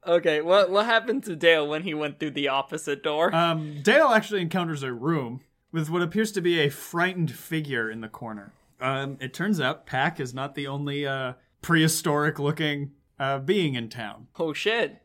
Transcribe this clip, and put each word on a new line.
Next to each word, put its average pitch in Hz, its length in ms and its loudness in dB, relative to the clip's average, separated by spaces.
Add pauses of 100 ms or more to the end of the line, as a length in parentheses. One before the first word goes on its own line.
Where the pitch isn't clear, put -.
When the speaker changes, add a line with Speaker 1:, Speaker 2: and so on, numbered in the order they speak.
Speaker 1:
Okay, 170 340 4
what, 180 300 6
what 208 160 4
happened 226 380 2
to 175 120 -6
Dale 156 320 6
when 156 140 -4
he 175 100 -6
went 151 260 -4
through 151 120 -4
the 143 180 -2
opposite 139 540 -2
door? 160 320 2
Speaker 2:
Um, 160 480 0
Dale 269 260 6
actually 208 320 2
encounters 165 420 -2
a 127 120 -4
room 131 480 -2 (300)
with 156 180 -2
what 175 100 0
appears 208 320 0
to 202 80 -2
be 175 200 2
a 143 100 4
frightened 170 640 -2
figure 135 580 -4
in 113 100 -10
the 110 80 -10
corner. 107 460 -14 (260)
Um, 135 400 -4
it 127 140 -10
turns 185 260 -2
out 131 240 -2
Pack 139 340 -2
is 127 140 -6
not 139 220 -8
the 143 140 -6
only, 143 380 -4
uh, 131 280 -4 (260)
prehistoric-looking, 151 1300 0 (260)
uh, 139 220 -2
being 160 340 2
in 117 160 -4
town. 113 380 -14 (100)
Speaker 1:
Oh 160 160 -4
shit. 208 500 -2